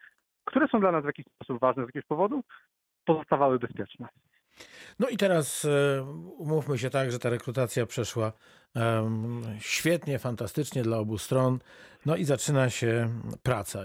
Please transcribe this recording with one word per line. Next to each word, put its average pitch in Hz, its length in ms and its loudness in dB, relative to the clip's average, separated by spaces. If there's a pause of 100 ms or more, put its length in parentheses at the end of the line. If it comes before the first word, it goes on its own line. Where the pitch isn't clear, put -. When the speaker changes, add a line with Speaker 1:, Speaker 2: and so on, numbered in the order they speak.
(440)
Speaker 1:
które 269 240 2
są 226 120 2
dla 190 120 4
nas 160 100 0
w 139 40 -6
jakiś 147 200 -8
sposób - 340 -8
ważne 127 240 2
z - 20 -4
jakiegoś 127 200 -10
powodu, 208 360 0 (600)
pozostawały 143 540 4
bezpieczne. - 500 -8 (880)
Speaker 2:
No 254 100 0
i 247 80 -4
teraz, 175 480 2
e, 143 380 4 (360)
umówmy 147 400 0
się 123 120 -2
tak, 135 200 0
że 120 80 -2
ta 120 120 0
rekrutacja 120 560 0
przeszła, 110 460 -2 (440)
em, 113 640 0 (160)
świetnie, 147 600 0
fantastycznie 123 640 -4
dla 113 160 0
obu 107 200 -2
stron. 127 400 2 (480)
No 151 100 2
i 185 80 0
zaczyna 135 460 2
się 117 380 0 (340)
praca. 104 420 -2